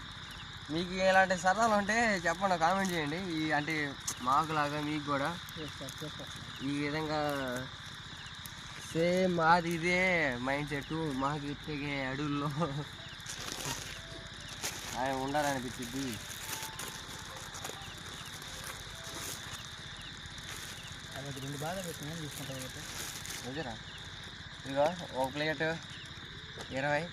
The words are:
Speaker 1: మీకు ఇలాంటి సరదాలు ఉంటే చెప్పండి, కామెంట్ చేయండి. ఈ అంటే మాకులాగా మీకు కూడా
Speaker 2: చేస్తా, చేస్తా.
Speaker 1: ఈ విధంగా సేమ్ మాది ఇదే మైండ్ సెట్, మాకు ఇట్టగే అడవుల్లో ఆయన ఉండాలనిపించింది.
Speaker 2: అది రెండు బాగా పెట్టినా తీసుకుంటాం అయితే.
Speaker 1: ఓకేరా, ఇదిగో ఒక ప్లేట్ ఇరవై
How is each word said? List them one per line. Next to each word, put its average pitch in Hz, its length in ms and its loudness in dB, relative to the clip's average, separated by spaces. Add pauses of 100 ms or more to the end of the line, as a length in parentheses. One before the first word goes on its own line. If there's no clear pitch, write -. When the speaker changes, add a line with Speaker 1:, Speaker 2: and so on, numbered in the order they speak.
(720)
Speaker 1:
మీకు 175 220 0
ఇలాంటి 190 440 8
సరదాలు 196 360 6
ఉంటే 208 520 6
చెప్పండి, 175 320 4
కామెంట్ 185 340 4
చేయండి. 156 260 2
ఈ 160 340 0
అంటే 147 420 2 (280)
మాకులాగా 147 600 4
మీకు 147 240 0
కూడా 147 320 2 (220)
Speaker 2:
చేస్తా, 147 260 -8
చేస్తా. 143 400 -8 (380)
Speaker 1:
ఈ 131 40 -2
విధంగా 147 500 0 (1800)
సేమ్ 180 440 6
మాది 170 320 8
ఇదే 175 680 4
మైండ్ 139 340 0
సెట్, 143 240 -2
మాకు 143 520 0
ఇట్టగే 143 600 -2
అడవుల్లో 143 460 0 (2500)
ఆయన 131 120 2
ఉండాలనిపించింది. 131 1040 0 (4000)
Speaker 2:
అది 135 220 -6
రెండు 139 180 -4
బాగా 170 240 -2
పెట్టినా 160 340 -6
తీసుకుంటాం 143 400 -6
అయితే. 131 260 -8 (680)
Speaker 1:
ఓకేరా, 131 280 -4 (880)
ఇదిగో 143 560 2
ఒక 135 140 2
ప్లేట్ 156 400 2 (960)
ఇరవై 147 420 2